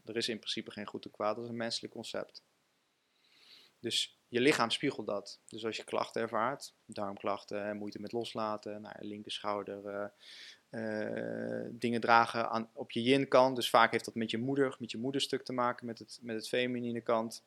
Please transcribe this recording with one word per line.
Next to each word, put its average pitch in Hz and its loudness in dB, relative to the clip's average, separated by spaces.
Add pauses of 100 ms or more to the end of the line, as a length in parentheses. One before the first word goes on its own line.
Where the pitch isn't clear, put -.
Er 110 -6
is 117 0
in 110 -4
principe - -6
geen 104 -10
goed - -10
of - -14
kwaad, 107 0
dat 117 -6
is 120 -8
een 117 -6
menselijk 117 -6
concept. - -8 (1400)
Dus - -2 (100)
je 120 0
lichaam 127 6
spiegelt 120 -2
dat. 101 -6
Dus 113 -10
als 107 -2
je - -8
klachten 113 -2
ervaart, 117 -2 (120)
darmklachten, 101 -4
hè, 104 -2
moeite 104 -8
met 101 -10
loslaten, 107 -4
nou 104 -14
ja, - -10
linkerschouder, 104 -6
eh, 101 -6 (640)
eh, 113 -4
dingen 117 0
dragen 117 6
aan, 113 -2
op 131 -10
je 117 -2
yin-kant. 131 6
Dus 117 -2
vaak 113 8
heeft 113 0
dat - -10
met 113 0
je 113 -2
moeder, 135 0
met 117 -8
je 110 -8
moederstuk 135 -2
te 131 -8
maken, 123 0
met 113 -8
het, - -16
met 120 -6
het 110 -6
feminine 120 0
kant. 113 0